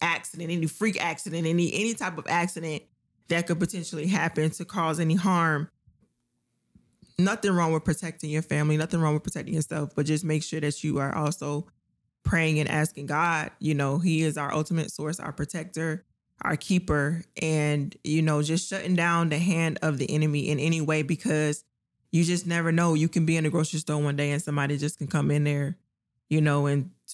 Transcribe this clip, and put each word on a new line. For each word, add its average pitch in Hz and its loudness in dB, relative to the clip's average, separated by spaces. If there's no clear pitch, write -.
accident, 165 -4
any 165 0
freak 208 -2
accident, 165 -4
any, 170 0
any 220 -2
type 180 -6
of 151 -10
accident 165 -4
that 170 -2
could 170 -2
potentially 165 -4
happen 160 0
to 170 -8
cause 160 -2
any 160 2
harm. 170 2
Nothing 202 2
wrong 170 4
with 156 0
protecting 160 -2
your 151 0
family, 151 2
nothing 160 0
wrong 151 4
with 151 0
protecting - -6
yourself, 156 -4
but 147 0
just 156 0
make 156 0
sure - -6
that 147 -4
you 143 0
are 139 -2
also 147 -4
praying 160 2
and 147 0
asking 151 -2
God, 156 -2
you 151 0
know, 139 0
he 165 2
is 151 0
our 143 -4
ultimate 156 -2
source, 156 -6
our - -10
protector, 160 -6
our - 0
keeper, 165 2
and, 147 2
you 156 2
know, 151 4
just 160 0
shutting 185 0
down 170 4
the 147 0
hand 165 2
of 151 0
the 147 -2
enemy 151 2
in 143 0
any 165 2
way, 156 2
because 151 0
you 165 6
just 175 0
never 170 0
know. 170 4
You 156 2
can 165 2
be 165 4
in 160 2
a 151 2
grocery 156 0
store 151 -2
one 143 0
day 143 0
and 147 -2
somebody 143 0
just 147 -4
can 139 -6
come 147 0
in 147 2
there, 143 -2
you 156 4
know, 147 4
and 143 0